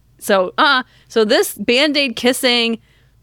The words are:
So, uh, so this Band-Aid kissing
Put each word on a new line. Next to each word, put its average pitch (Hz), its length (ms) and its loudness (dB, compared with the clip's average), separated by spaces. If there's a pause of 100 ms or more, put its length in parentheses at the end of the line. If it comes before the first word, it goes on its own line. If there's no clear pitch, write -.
(200)
So, 190 380 -2
uh, 277 260 2 (260)
so 226 160 0
this 294 300 0
Band-Aid 269 600 0
kissing 240 640 -2 (420)